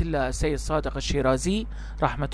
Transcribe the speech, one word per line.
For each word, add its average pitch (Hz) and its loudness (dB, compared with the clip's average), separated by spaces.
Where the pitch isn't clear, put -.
الله 147 0
السيد 143 0
صادق 151 -2
الشيرازي 143 2
رحمة 131 0